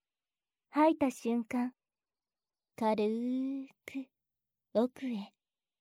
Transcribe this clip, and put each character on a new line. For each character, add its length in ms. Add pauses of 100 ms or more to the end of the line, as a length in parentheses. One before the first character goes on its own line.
(720)
吐 220
い 40
た 140
瞬 320
間、 320 (1000)
軽 920 (180)
く 220 (640)
奥 340
へ、 260 (480)